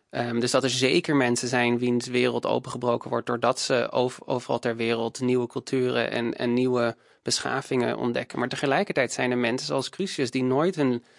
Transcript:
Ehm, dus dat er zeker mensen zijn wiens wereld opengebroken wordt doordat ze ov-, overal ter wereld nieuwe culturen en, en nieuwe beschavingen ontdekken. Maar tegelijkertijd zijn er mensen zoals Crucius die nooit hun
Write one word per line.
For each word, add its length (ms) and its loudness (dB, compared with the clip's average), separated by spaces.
Ehm, 300 -2
dus 120 0
dat 120 4
er 60 2
zeker 460 2
mensen 320 2
zijn 300 2
wiens 300 0
wereld 380 0
opengebroken 640 -2
wordt 180 -2
doordat 320 0
ze 320 0
ov-, 340 0
overal 340 -2
ter 160 -2
wereld 440 -2
nieuwe 280 2
culturen 640 -2
en, 260 -2
en 160 0
nieuwe 420 2
beschavingen 720 -2
ontdekken. 420 -2
Maar 100 0
tegelijkertijd 600 0
zijn 200 0
er 60 2
mensen 300 0
zoals 220 -2
Crucius 420 -4
die 120 0
nooit 320 2
hun 280 0